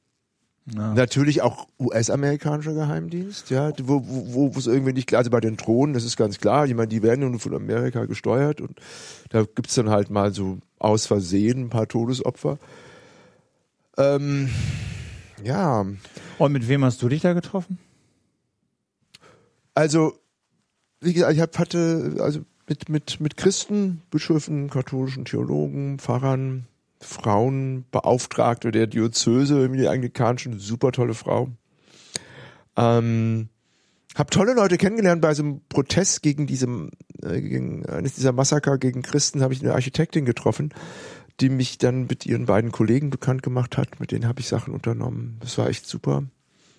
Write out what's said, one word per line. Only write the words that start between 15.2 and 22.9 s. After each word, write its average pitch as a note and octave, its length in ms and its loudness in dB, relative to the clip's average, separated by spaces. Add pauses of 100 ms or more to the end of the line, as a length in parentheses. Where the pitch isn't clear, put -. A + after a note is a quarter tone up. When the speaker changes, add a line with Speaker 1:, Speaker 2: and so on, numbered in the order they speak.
Speaker 2:
ja. B2 420 0 (540)
Speaker 1:
Und D3 140 4
mit A#2+ 160 -2
wem C#3 160 4
hast B2+ 180 2
du B2 60 2
dich D3+ 140 -2
da F3+ 100 4
getroffen? F3 460 -4 (2000)
Speaker 2:
Also, D#3 440 2 (840)
wie F3 140 0
gesagt, E3 200 4
ich D#3 60 4
hab, E3 180 0
hatte, E3 640 0
also D3+ 200 0 (280)
mit, - 200 -6
mit, D3+ 320 -4